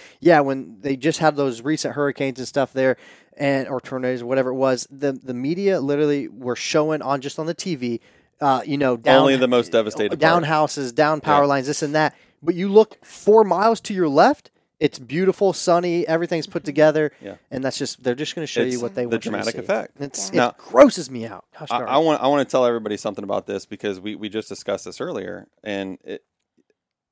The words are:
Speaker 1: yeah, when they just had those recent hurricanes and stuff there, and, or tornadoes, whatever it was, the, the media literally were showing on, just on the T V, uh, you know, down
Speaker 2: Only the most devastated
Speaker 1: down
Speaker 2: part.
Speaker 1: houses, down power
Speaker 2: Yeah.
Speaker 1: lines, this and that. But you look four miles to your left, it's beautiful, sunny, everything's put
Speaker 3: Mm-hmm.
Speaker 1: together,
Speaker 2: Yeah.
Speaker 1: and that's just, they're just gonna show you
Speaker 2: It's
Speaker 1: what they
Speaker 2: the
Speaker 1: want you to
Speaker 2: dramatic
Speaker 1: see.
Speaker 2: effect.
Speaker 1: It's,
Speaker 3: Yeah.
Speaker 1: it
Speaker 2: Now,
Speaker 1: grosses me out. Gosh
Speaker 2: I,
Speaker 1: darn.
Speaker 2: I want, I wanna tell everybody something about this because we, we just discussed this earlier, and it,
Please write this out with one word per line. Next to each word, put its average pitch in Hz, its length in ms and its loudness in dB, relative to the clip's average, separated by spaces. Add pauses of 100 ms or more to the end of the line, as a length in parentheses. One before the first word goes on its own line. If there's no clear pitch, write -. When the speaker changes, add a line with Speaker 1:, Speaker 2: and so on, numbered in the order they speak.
(220)
Speaker 1:
yeah, 160 180 8
when 135 400 -2
they 139 160 -4
just 143 240 0
had 156 160 4
those 131 260 -2
recent 147 340 -4
hurricanes 135 440 -4
and 123 80 -8
stuff 131 260 -2
there, 131 220 2 (400)
and, 139 320 -2
or 131 140 -6
tornadoes, 127 420 -6
whatever 131 280 0
it 135 40 -4
was, 131 340 0
the, 139 240 -4
the 127 200 -10
media 170 480 0
literally 143 480 0
were 123 280 -6
showing 156 440 0
on, 135 200 -2
just 139 180 -12
on 160 60 -6
the 165 80 -4
T 170 220 -6
V, 123 260 -4 (400)
uh, 135 240 2
you 139 120 -4
know, 131 200 2
down 135 240 6
Speaker 2:
Only 135 160 4
the 127 100 2
most 120 240 2
devastated 107 480 0
Speaker 1:
down 165 220 4
Speaker 2:
part. 156 60 -4
Speaker 1:
houses, 151 440 -2
down 151 300 0
power 147 220 4
Speaker 2:
Yeah. 143 40 2
Speaker 1:
lines, 139 200 0
this 147 140 -4
and 147 140 -4
that. 156 200 0 (280)
But 170 120 -2
you 185 120 -4
look 214 380 6
four 220 400 4
miles 196 360 2
to - 120 -8
your 180 160 0
left, 190 420 4 (260)
it's - 220 -2
beautiful, 185 540 0
sunny, 175 540 0
everything's 165 400 -2
put 160 160 -8
Speaker 3:
Mm-hmm. - 20 -10
Speaker 1:
together, 151 460 4 (100)
Speaker 2:
Yeah. 98 140 -14 (160)
Speaker 1:
and 131 120 -8
that's 131 140 -4
just, - 260 -8
they're 123 120 0
just 147 200 -8
gonna 160 120 -8
show - 140 -2
you 127 120 0
Speaker 2:
It's 120 80 -4
Speaker 1:
what 117 140 -6
they 123 80 -4
Speaker 2:
the 120 60 -6
Speaker 1:
want 117 40 -4 (120)
you 226 60 -6
to 104 60 -4
Speaker 2:
dramatic 107 180 -4
Speaker 1:
see. - 40 -12
Speaker 2:
effect. 196 420 -6
Speaker 1:
It's, - 320 -10
Speaker 3:
Yeah. - 0 -
Speaker 1:
it - 40 0
Speaker 2:
Now, 123 200 0
Speaker 1:
grosses 143 520 4
me 117 160 -8
out. 104 200 -14 (120)
Gosh 151 140 -14
Speaker 2:
I, 120 80 0
Speaker 1:
darn. 117 100 -8
Speaker 2:
I 131 100 2
want, 156 220 2
I 127 60 2
wanna 143 180 2
tell 127 200 0
everybody 110 320 -2
something 104 260 -8
about 101 220 -4
this 98 200 -8
because 98 360 -8
we, 101 140 -10
we 104 120 -10
just 104 220 -8
discussed 98 340 -8
this - 160 -14
earlier, 98 480 -10 (160)
and 98 400 -8
it, - 200 -14 (880)